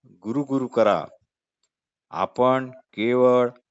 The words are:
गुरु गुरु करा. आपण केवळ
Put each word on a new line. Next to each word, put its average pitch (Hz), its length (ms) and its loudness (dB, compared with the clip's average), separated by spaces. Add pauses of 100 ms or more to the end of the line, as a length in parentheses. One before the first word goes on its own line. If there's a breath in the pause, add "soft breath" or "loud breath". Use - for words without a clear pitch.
गुरु 123 380 -8
गुरु 135 240 -4
करा. 104 380 2 (1040)
आपण 127 600 -2
केवळ 123 800 0 (220)